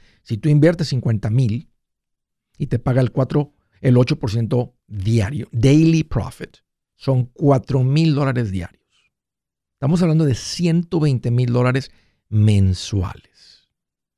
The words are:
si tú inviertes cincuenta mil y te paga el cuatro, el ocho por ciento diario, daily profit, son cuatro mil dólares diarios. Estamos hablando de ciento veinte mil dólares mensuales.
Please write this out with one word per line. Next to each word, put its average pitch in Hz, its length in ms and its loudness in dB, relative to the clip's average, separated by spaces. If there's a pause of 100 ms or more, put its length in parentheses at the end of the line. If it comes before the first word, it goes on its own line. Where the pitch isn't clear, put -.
(240)
si 113 140 -8
tú 151 120 -2
inviertes 151 400 2
cincuenta 113 400 -4
mil 117 400 -2 (880)
y - 100 -6
te 117 120 -4
paga 131 200 -2
el 127 140 0
cuatro, 143 400 -2 (260)
el 123 180 4
ocho 127 200 2
por 113 140 -6
ciento 117 460 -4 (100)
diario, 104 640 -4
daily 151 540 4
profit, - 520 -8 (380)
son 127 300 -2
cuatro 135 580 0
mil 151 320 2
dólares 123 360 -2
diarios. - 600 -12 (640)
Estamos 165 280 -2
hablando 160 220 2
de 135 120 0
ciento 170 680 -2
veinte 131 280 -2
mil 123 220 0
dólares 123 400 -2 (380)
mensuales. 101 1400 -2 (480)